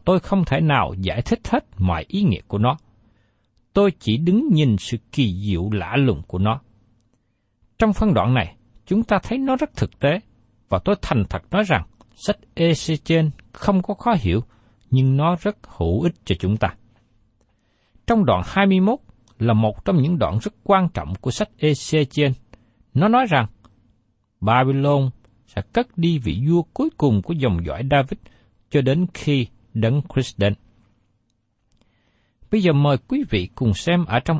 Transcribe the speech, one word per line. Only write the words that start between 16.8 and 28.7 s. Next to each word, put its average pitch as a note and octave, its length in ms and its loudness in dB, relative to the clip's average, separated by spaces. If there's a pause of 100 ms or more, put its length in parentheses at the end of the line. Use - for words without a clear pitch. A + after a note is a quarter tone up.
Trong A3 180 2
đoạn F#2+ 220 2
hai G3 200 2
mươi F#3+ 140 4
mốt A3 180 0 (400)
là A2+ 160 2
một G#2+ 300 0
trong F3+ 180 2
những E3 160 0
đoạn G2 240 0
rất - 120 -8 (100)
quan F#3+ 300 2
trọng E2 200 -6
của B2+ 160 -6
sách - 180 -4 (100)
Ê-xê-chiên. D3 720 0 (640)
Nó E3+ 140 2
nói B3 200 2
rằng C3 180 2 (920)
Babylon C3+ 720 2 (360)
sẽ - 160 -8 (100)
cất B3 260 -4
đi E3 200 0
vị G#2+ 300 -4
vua E3+ 140 2
cuối D#4 340 -6
cùng A2 260 2
của F3 120 -6
dòng G2+ 320 -2
dõi D#2 240 -8
David C#3 280 0 (520)